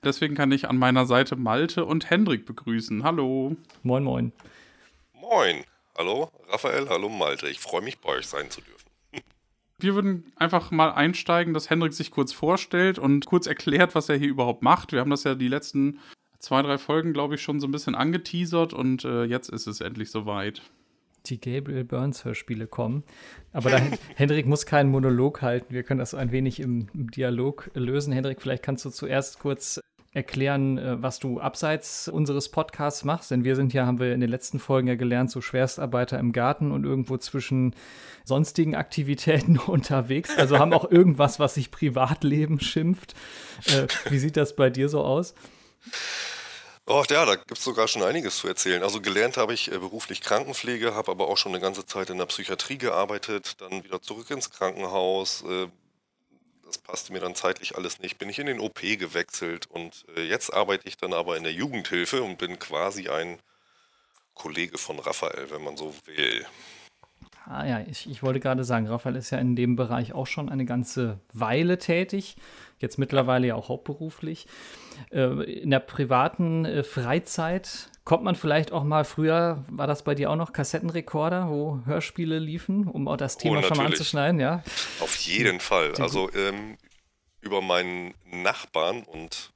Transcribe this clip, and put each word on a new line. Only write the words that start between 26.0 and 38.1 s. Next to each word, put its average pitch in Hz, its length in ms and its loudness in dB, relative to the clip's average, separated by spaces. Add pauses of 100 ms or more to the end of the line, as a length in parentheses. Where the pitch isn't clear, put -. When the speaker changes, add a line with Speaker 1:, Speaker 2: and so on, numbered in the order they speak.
Speaker 2:
ein 131 160 -2
wenig 131 300 0
im, 120 340 -2
im 123 160 -6
Dialog 127 640 -2
lösen. 139 380 -2
Hendrik, 131 280 -2
vielleicht 127 220 -4
kannst 135 220 -4
du 135 60 -8
zuerst 135 500 -4
kurz - 400 -4 (320)
erklären, 135 680 0
äh, 123 240 -4
was 127 160 -4
du 127 220 -4
abseits - 680 -4
unseres 147 460 0
Podcasts 147 500 -2
machst. 147 300 -2
Denn 123 100 2
wir 131 140 4
sind 135 160 2
ja, 131 120 4
haben 123 140 2
wir 123 160 2
in 123 60 0
den 120 100 2
letzten 127 300 -4
Folgen 131 260 2
ja 127 80 2
gelernt, 123 380 2
so 131 80 -6
Schwerstarbeiter 127 800 0
im 120 120 2
Garten 135 380 2
und 139 140 0
irgendwo 135 320 0
zwischen 127 580 0 (480)